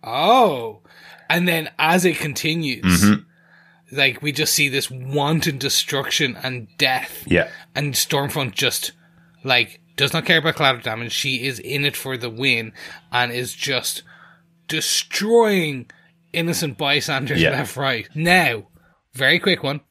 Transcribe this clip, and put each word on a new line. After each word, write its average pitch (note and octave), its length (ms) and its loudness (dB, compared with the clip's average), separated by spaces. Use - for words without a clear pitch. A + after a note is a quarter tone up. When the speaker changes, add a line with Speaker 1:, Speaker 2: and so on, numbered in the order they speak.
Speaker 1:
oh." C#3+ 760 2
And F3 180 2
then E3 300 0
as E3 260 4
it E3+ 140 4
continues, C3 840 0
Speaker 2:
Mm-hmm. - 920 -2
Speaker 1:
like, C3+ 280 0
we D3+ 80 -2
just C#3+ 240 -2
see C#3+ 140 2
this C3 200 -2
wanton C#3 720 -2
destruction C#3 840 -2
and B2+ 260 -8
death. - 480 -2
Speaker 2:
Yeah. - 220 4
Speaker 1:
And C#3+ 180 -4
Stormfront C#3 600 -2
just, - 380 -2
like, B2 380 0
does C#3 160 0
not E3 120 -2
care E3 140 4
about D#3 160 -2
collateral B2+ 280 2
damage. A#2 280 -6
She C3 340 -4
is C3+ 140 -6
in C#3+ 260 -4
it C#3+ 100 -2
for C3 220 -6
the A#2+ 140 -8
win A#2 420 -2
and B2 200 0
is B2 220 -6
just - 480 -4
destroying F3+ 1200 0
innocent E3+ 440 -2
bystanders C#3+ 640 0
Speaker 2:
Yeah. D3+ 100 6
Speaker 1:
left, - 240 -4
right. B2+ 400 -2
Now, D#3 520 2
very C3+ 260 4
quick F3+ 240 0
one. C#3 280 -4